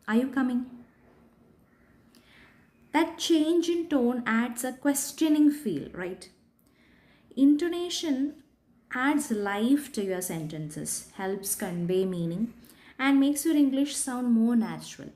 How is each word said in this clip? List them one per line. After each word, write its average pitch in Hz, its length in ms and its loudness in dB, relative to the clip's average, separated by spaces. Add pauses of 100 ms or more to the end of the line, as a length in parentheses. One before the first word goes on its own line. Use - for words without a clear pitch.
Are 214 120 0
you 254 100 2
coming? 254 380 -2 (2250)
That 320 260 0
change 330 520 2
in 339 180 0
tone 247 380 2
adds 233 400 0
a 254 80 -4
questioning 302 760 2
feel, 180 420 -4
right? 180 360 -10 (1080)
Intonation 294 1040 0 (500)
adds 277 380 0
life 214 600 0
to 214 100 -4
your 185 180 -2
sentences, 156 920 -8
helps 196 400 -4
convey 180 480 -2
meaning, 185 500 -4 (460)
and 277 200 4
makes 285 260 2
your 320 100 2
English 285 400 2
sound 247 380 -2
more 226 220 4
natural. 175 600 -2